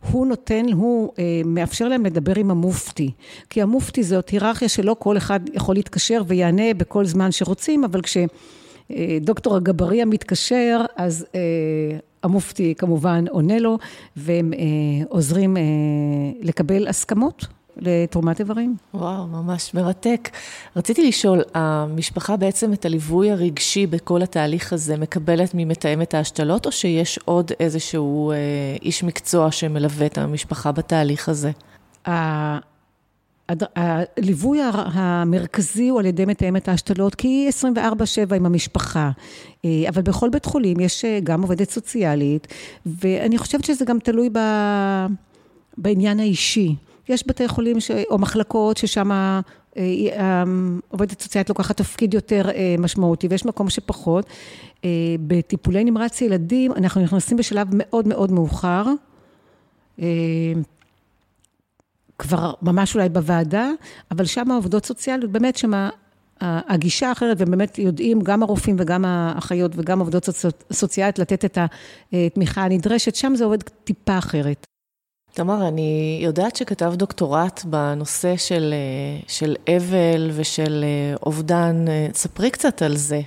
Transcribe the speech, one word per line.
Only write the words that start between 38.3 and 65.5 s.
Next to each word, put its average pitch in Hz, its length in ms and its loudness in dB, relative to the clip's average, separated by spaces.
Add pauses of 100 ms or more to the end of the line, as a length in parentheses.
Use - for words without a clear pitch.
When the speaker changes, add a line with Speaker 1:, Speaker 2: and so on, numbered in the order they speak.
Speaker 1:
עם 180 100 2
המשפחה. 160 680 0 (540)
אה, 170 40 2 (200)
אבל 180 120 0
בכל 190 280 2
בית 277 160 -2
חולים 190 340 0
יש, 180 260 0
אה, 214 180 0
גם 165 180 0
עובדת 185 280 0
סוציאלית, 151 800 0 (380)
ואני 185 520 0
חושבת - 280 -2
שזה 269 200 0
גם 240 140 0
תלוי 233 340 2
ב-, 208 720 0 (720)
בעניין 208 420 2
האישי. 196 560 2 (340)
יש 254 180 0
בתי 254 200 0
חולים 233 320 0
ש-, 220 120 -4 (180)
או 214 80 2
מחלקות 214 600 2
ששם, 202 340 0
אה, 190 280 2 (360)
היא, 185 360 0
אה, 190 320 2 (460)
עובדת 202 320 -2
סוציאלית - 280 -2
לוקחת 202 280 -2
תפקיד - 360 0
יותר, 202 360 2
אה, 185 300 0
משמעותי, 175 480 0
ויש 185 180 0
מקום 202 240 -2
שפחות. - 560 -2 (600)
אה, 180 40 0 (300)
בטיפולי 175 640 0
נמרץ 233 380 0
ילדים, 226 520 2
אנחנו 185 280 2
נכנסים 185 360 2
בשלב 202 340 0
מאוד, 208 360 0
מאוד 196 240 2
מאוחר, 180 520 0 (1160)
אה, 165 40 -4 (2250)
כבר 165 420 -2
ממש 180 340 2
אולי 190 140 2
בוועדה, 170 600 0 (420)
אבל 180 140 0
שם 247 260 -2
העובדות 208 340 0
סוציאליות, 254 460 -4
באמת 240 240 2